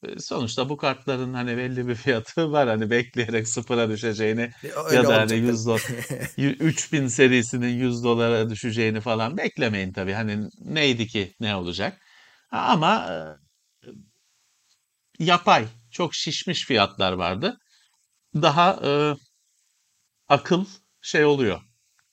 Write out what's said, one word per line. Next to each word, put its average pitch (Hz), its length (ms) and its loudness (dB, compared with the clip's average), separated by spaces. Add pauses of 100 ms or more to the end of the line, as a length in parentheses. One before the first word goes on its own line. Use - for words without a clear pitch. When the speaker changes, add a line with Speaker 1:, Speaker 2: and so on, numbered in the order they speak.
Speaker 1:
e, - 160 -10
sonuçta 127 500 -4
bu 147 80 -6
kartların 131 560 -4
hani 123 240 -4
belli 127 300 -4
bir 120 80 -2
fiyatı 135 560 -2
var. 147 160 4
Hani 110 220 0
bekleyerek 117 580 0
sıfıra 117 420 0
düşeceğini 110 520 -2 (220)
Speaker 2:
E, - 40 -10
öyle - 280 -2
Speaker 1:
ya 123 120 6
da 113 100 6
hani 110 40 6
Speaker 2:
olacak 110 80 2 (160)
tabii. - 20 2
Speaker 1:
yüz 113 180 0
do-, 113 140 2
Speaker 2:
<laughs> 123 580 -8
Speaker 1:
yü-, 139 220 0
üç - 340 -2
bin 139 140 0
serisinin 123 600 4
yüz 120 340 -2
dolara 117 460 2
düşeceğini 110 520 -2
falan 113 360 -2
beklemeyin 104 560 -2
tabii. 95 200 -4
Hani 107 340 -4 (120)
neydi 135 480 0
ki, 98 320 -6
ne 104 160 -4
olacak? 92 420 -6 (520)
Ha, - 100 -6
ama, 165 540 0
e, - 20 -8 (2000)
yapay, 170 460 4 (260)
çok 175 240 -4
şişmiş - 500 -4
fiyatlar 98 480 2
vardı. 92 440 -2 (800)
Daha, 165 480 2
e, 147 300 2 (1120)
akıl 175 380 2 (360)
şey 151 240 2
oluyor. 123 360 2 (520)